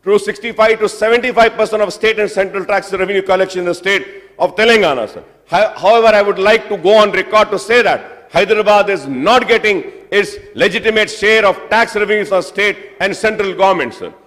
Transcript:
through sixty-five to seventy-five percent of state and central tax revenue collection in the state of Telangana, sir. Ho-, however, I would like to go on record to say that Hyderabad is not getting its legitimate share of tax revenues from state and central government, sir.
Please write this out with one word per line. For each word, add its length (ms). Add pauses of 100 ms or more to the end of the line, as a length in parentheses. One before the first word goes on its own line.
through 180
sixty-five 600
to 100
seventy-five 640
percent 300
of 100
state 260
and 100
central 360
tax 260
revenue 300
collection 380
in 60
the 100
state 480 (160)
of 160
Telangana, 520
sir. 160 (240)
Ho-, 300
however, 300
I 140
would 180
like 300
to 80
go 200
on 140
record 400
to 80
say 220
that 500
Hyderabad 580
is 180
not 400
getting 360 (280)
its 240 (180)
legitimate 560
share 360
of 120 (120)
tax 260
revenues 340
from 120
state 360 (220)
and 160
central 380
government, 400
sir. 200 (140)